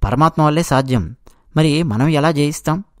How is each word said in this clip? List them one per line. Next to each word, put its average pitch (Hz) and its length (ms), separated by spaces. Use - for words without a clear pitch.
పరమాత్మ 156 380
వల్లే 151 220
సాధ్యం. 131 520
మరి 156 260
మనం 131 240
ఎలా 156 240
జయిస్తాం? 151 520